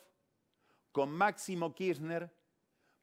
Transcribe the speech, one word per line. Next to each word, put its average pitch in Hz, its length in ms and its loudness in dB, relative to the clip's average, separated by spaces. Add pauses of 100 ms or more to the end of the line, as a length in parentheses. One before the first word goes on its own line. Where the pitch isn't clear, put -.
(920)
con 139 180 2
Máximo 175 640 0
Kirchner, 170 560 -2 (720)